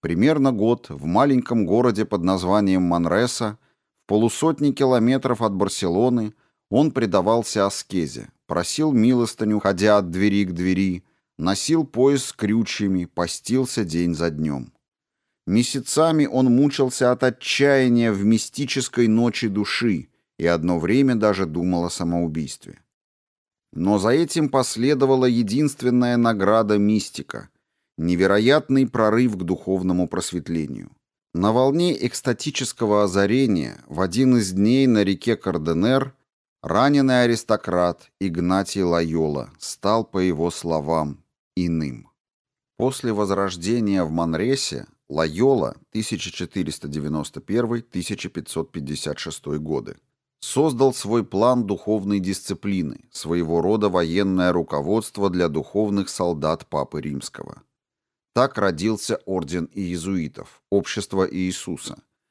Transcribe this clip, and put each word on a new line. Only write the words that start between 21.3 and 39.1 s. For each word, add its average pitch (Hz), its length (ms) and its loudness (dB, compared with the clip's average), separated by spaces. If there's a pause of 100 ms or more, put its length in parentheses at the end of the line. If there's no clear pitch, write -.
думал 87 380 -2
о 87 60 -2
самоубийстве. 85 920 -6 (920)
Но 98 260 0
за 107 120 2
этим 160 360 0
последовала 131 800 2
единственная 123 880 2
награда 107 640 2
мистика — 104 720 -2 (520)
Невероятный 110 840 4
прорыв 113 480 2
к 92 80 -8
духовному 90 640 0
просветлению. 80 800 -6 (440)
На 95 180 2
волне 135 560 2
экстатического 113 960 -2
озарения 98 840 0
в 76 120 -8
один 120 380 4
из 95 160 0
дней 120 340 4
на 107 160 4
реке 98 320 0
Карденер 95 800 0 (480)
раненый 127 600 2
аристократ 90 840 0 (120)
Игнатий 92 640 -2
Лойола 80 640 0 (100)